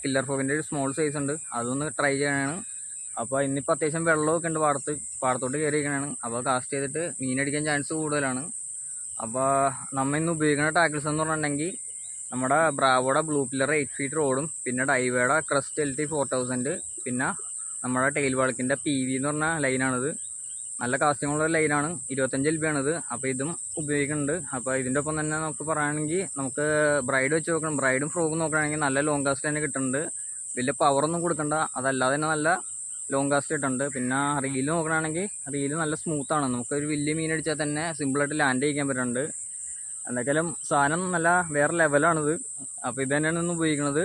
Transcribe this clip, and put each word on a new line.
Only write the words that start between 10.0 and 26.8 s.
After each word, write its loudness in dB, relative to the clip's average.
ഇന്ന് 0
ഉപയോഗിക്കുന്ന 4
ടാക്കിൾസ് 2
എന്ന് 2
പറഞ്ഞിട്ടുണ്ടെങ്കിൽ 0
നമ്മുടെ 2
ബ്രാവോയുടെ 6
ബ്ലൂ 2
പില്ലർ 2
എയ്റ്റ് 0
ഫീറ്റ് -2
റോഡും 2
പിന്നെ 0
ഡൈവയുടെ 4
ക്രസ്റ്റ് 0
എൽ 0
ടി 2
ഫോർ 0
തൗസൻഡ് 0
പിന്നെ 0
നമ്മുടെ 2
ടെയിൽ 2
വാൾക്കിൻ്റെ 2
പി 0
വി 0
എന്ന് 0
പറഞ്ഞ 0
ലൈനാണിത്. 2
നല്ല 0
കാസ്റ്റിംഗ് 2
ഉള്ള 2
ഒരു 0
ലൈനാണ്, 2
ഇരുപത്തഞ്ച് 0
എൽ 0
ബി 0
ആണിത്. 0
അപ്പോൾ -4
ഇതും -2
ഉപയോഗിക്കുന്നുണ്ട്. 0
അപ്പോൾ -2
ഇതിൻ്റെ 0
ഒപ്പം -2
തന്നെ -2
നമുക്ക് -6
പറയുകയാണെങ്കിൽ 0
നമുക്ക് -2